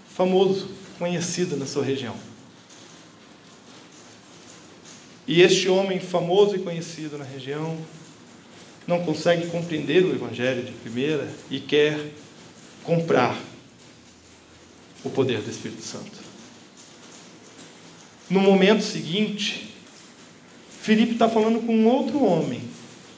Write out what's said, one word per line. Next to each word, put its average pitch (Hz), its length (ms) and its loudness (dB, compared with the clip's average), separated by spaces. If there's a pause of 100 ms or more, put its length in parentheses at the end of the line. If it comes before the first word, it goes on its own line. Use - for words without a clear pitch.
(160)
famoso, 185 540 2 (300)
conhecido 175 580 -2
na 135 80 -6
sua 139 180 -4
região. 123 320 -4 (3000)
E 165 140 6
este 185 280 6
homem 185 300 2
famoso 185 560 2
e 180 40 -4
conhecido 156 580 -8
na 143 60 -12
região 143 540 -8 (1080)
não 175 180 0
consegue 165 440 0
compreender 160 580 0
o 139 80 0
evangelho 120 500 -2
de 113 80 -12
primeira 127 560 -4 (220)
e 135 100 -6
quer 147 400 2 (840)
comprar 147 560 2 (1600)
o 131 60 -6
poder 123 320 0
do 120 80 -10
Espírito - 340 -12
Santo. - 440 -14 (2000)
No 185 100 4
momento 196 440 6
seguinte, 165 880 -4 (1080)
Filipe 220 340 4
tá 226 140 4
falando 226 300 2
com 226 160 0
um 220 120 4
outro 285 360 2
homem, 147 380 0 (560)